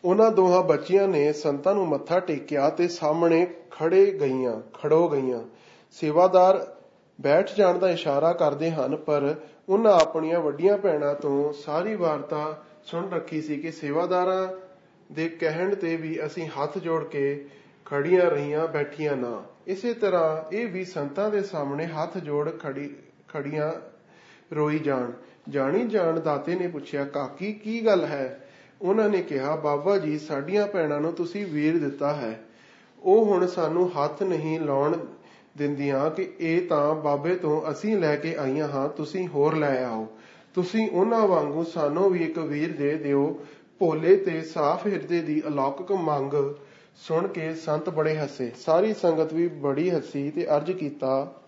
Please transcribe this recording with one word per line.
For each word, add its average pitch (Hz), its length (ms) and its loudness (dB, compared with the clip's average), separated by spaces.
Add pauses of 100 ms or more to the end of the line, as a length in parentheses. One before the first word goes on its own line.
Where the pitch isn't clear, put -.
ਉਹਨਾਂ 214 260 6
ਦੋਹਾਂ 185 320 6
ਬੱਚੀਆਂ 170 460 4
ਨੇ 151 240 4
ਸੰਤਾਂ 147 420 0
ਨੂੰ 190 140 0
ਮੱਥਾ 151 320 0
ਟੇਕਿਆ 147 500 0
ਤੇ 175 180 0
ਸਾਹਮਣੇ 165 580 2 (240)
ਖੜੇ 185 500 4
ਗਈਆਂ, 131 400 0 (140)
ਖੜੋ 160 340 4
ਗਈਆਂ। 131 320 0 (520)
ਸੇਵਾਦਾਰ 180 720 4 (540)
ਬੈਠ 151 340 2
ਜਾਣ 180 240 4
ਦਾ 185 120 2
ਇਸ਼ਾਰਾ 165 420 2
ਕਰਦੇ 165 380 0
ਹਨ, 151 260 -2
ਪਰ 147 380 0 (340)
ਉਹਨਾਂ 208 240 6
ਆਪਣੀਆਂ 160 480 4
ਵੱਡੀਆਂ 160 380 2
ਭੈਣਾਂ 147 360 2
ਤੋਂ 143 380 0
ਸਾਰੀ 170 420 -4
ਵਾਰਤਾ 156 680 -4 (200)
ਸੁਣ 180 260 -6
ਰੱਖੀ 156 320 -6
ਸੀ 151 140 -6
ਕਿ 160 140 -8
ਸੇਵਾਦਾਰਾਂ 180 760 -2 (640)
ਦੇ 160 160 -4
ਕਹਿਣ 165 460 -2
ਤੇ 165 220 -2
ਵੀ 156 300 -6
ਅਸੀਂ 160 200 -8
ਹੱਥ 147 320 -6
ਜੋੜ 165 260 -4
ਕੇ 143 420 -4 (380)
ਖੜੀਆਂ 165 380 2
ਰਹੀਆਂ, 151 460 0
ਬੈਠੀਆਂ 147 480 -2
ਨਾ। 117 260 -6 (240)
ਇਸੇ 196 280 -4
ਤਰ੍ਹਾਂ 170 600 0
ਇਹ 226 120 -4
ਵੀ 185 180 -6
ਸੰਤਾਂ 170 460 -4
ਦੇ 202 120 0
ਸਾਹਮਣੇ 147 440 -6
ਹੱਥ 160 320 -6
ਜੋੜ 147 400 -2
ਖੜੀ, 143 360 -10 (340)
ਖੜੀਆਂ 151 440 -4 (840)
ਰੋਈ 151 240 0
ਜਾਣ। 131 320 -2 (380)
ਜਾਣੀ 143 380 0
ਜਾਣ 170 340 0
ਦਾਤੇ 156 340 -2
ਨੇ 180 140 -2
ਪੁੱਛਿਆ, 143 360 -6
"ਕਾਕੀ, 143 480 -6
ਕੀ 220 340 -6
ਗੱਲ 180 180 4
ਹੈ?" 139 400 -6 (380)
ਉਹਨਾਂ 214 260 2
ਨੇ 190 140 0
ਕਿਹਾ, 147 340 -2
"ਬਾਬਾ 151 420 0
ਜੀ, 151 200 -2
ਸਾਡੀਆਂ 160 480 -2
ਭੈਣਾਂ 156 340 -2
ਨੂੰ 165 120 -2
ਤੁਸੀਂ 175 340 -6
ਵੀਰ 156 320 0
ਦਿੱਤਾ 143 360 -2
ਹੈ, 113 260 -6 (600)
ਉਹ 214 240 6
ਹੁਣ 180 200 4
ਸਾਨੂੰ 175 440 0
ਹੱਥ 147 320 -2
ਨਹੀਂ 160 380 -2
ਲਾਉਣ 147 360 0 (640)
ਦਿੰਦੀਆਂ 143 520 0
ਕਿ 185 300 -6
ਇਹ 170 280 0
ਤਾਂ 151 260 2
ਬਾਬੇ 156 420 0
ਤੋਂ 156 340 -2
ਅਸੀਂ 208 260 -2
ਲੈ 151 200 2
ਕੇ 160 200 -4
ਆਈਆਂ 143 320 -2
ਹਾਂ, 139 200 -2
ਤੁਸੀਂ 156 400 -6
ਹੋਰ 151 280 2
ਲੈ 139 280 0
ਆਓ। 110 220 -4 (480)
ਤੁਸੀਂ 208 360 0
ਉਹਨਾਂ 214 380 4
ਵਾਂਗੂ 156 360 2
ਸਾਨੂੰ 165 460 2
ਵੀ 180 140 0
ਇੱਕ 160 140 -4
ਵੀਰ 151 380 -4
ਦੇ 143 200 0
ਦਿਓ।" 143 420 0 (400)
ਭੋਲੇ 165 380 6
ਤੇ 160 260 -2
ਸਾਫ਼ 160 440 0
ਹਿਰਦੇ 165 360 -2
ਦੀ 156 260 -2
ਅਲੌਕਿਕ 143 440 -2
ਮੰਗ 147 400 -2 (640)
ਸੁਣ 170 320 -2
ਕੇ 160 260 -6
ਸੰਤ 156 360 -4
ਬੜੇ 156 260 0
ਹੱਸੇ। 135 400 -6
ਸਾਰੀ 196 380 2
ਸੰਗਤ 160 380 2
ਵੀ 170 160 0
ਬੜੀ 147 420 -2
ਹੱਸੀ 147 400 -4
ਤੇ 151 160 -4 (100)
ਅਰਜ਼ 156 140 -2
ਕੀਤਾ 147 640 -2 (120)